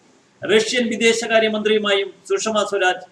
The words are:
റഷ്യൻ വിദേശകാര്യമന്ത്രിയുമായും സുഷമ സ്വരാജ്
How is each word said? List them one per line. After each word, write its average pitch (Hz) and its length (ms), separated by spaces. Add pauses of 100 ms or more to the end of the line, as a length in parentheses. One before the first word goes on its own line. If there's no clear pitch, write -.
(420)
റഷ്യൻ 220 460
വിദേശകാര്യമന്ത്രിയുമായും 214 1300 (160)
സുഷമ 208 400
സ്വരാജ് 185 420